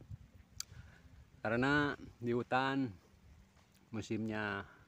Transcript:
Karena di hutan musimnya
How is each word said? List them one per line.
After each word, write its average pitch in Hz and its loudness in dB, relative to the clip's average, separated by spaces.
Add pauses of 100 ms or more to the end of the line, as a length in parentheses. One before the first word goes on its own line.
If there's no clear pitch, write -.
(1400)
Karena 135 4 (240)
di 120 0
hutan 135 2 (1040)
musimnya 107 -2 (260)